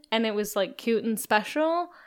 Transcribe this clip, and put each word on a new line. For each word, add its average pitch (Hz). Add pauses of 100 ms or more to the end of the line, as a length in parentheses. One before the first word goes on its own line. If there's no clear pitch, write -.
(100)
and 226
it 220
was, 208
like, 190
cute 226
and 220
special, 320 (160)